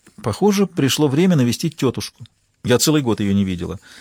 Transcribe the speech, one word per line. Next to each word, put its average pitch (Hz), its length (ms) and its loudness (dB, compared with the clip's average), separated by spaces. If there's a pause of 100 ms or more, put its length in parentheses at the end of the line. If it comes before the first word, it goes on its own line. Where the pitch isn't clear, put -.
(220)
"Похоже, 196 460 0
пришло 147 400 0
время 170 280 2
навестить 123 400 0
тетушку. - 480 -4 (400)
Я 123 160 4
целый 151 220 2
год 113 180 0
ее 101 140 0
не 101 100 2
видела". 87 360 -6 (220)